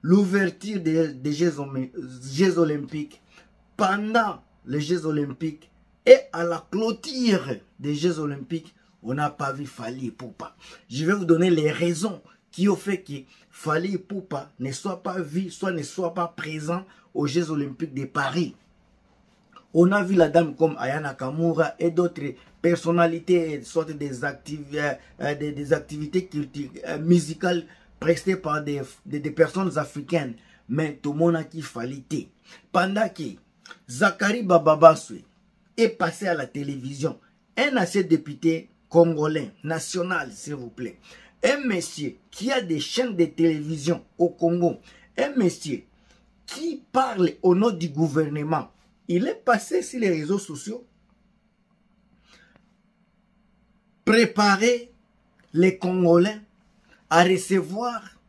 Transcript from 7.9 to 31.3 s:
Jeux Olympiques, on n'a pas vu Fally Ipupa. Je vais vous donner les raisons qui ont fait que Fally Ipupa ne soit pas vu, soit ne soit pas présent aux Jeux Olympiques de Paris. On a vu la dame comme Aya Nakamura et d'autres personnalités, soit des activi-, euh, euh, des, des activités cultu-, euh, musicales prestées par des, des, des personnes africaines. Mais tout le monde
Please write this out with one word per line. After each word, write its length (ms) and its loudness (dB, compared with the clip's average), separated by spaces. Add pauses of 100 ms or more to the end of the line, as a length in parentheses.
Jeux 240 -2
Olympiques, 560 -8 (280)
on 100 -6
n'a 160 -2
pas 240 -8
vu 120 -10
Fally 420 -12
Ipupa. 460 -16 (360)
Je 160 -6
vais 80 2
vous 100 -4
donner 260 4
les 220 2
raisons 500 -2 (300)
qui 160 2
ont 80 4
fait 280 -4
que 100 -12 (360)
Fally 440 -4
Ipupa 680 -8
ne 140 -6
soit 280 -8
pas 200 -6
vu, 280 -4
soit 220 -6
ne 120 -4
soit 300 -6
pas 140 -4
présent 560 -8 (300)
aux 140 -2
Jeux 240 0
Olympiques 420 -6
de 100 -8
Paris. 500 -2 (1200)
On 200 6
a 100 2
vu 120 0
la 120 6
dame 300 2
comme 200 2
Aya 220 -4
Nakamura 800 -2
et 100 0
d'autres 440 -2 (280)
personnalités, 1000 0
soit 220 -4
des 400 -8
activi-, 520 -10
euh, 160 -2 (280)
euh, 140 -2
des, 180 -6
des 180 -4
activités 540 -4
cultu-, 460 -8 (140)
euh, 140 -6
musicales 680 2 (320)
prestées 380 0
par 260 -4
des, 200 -6 (240)
des, 160 -6
des 100 -6
personnes 460 2
africaines. 580 -4 (320)
Mais 340 -2
tout 120 -4
le 60 -4
monde 180 4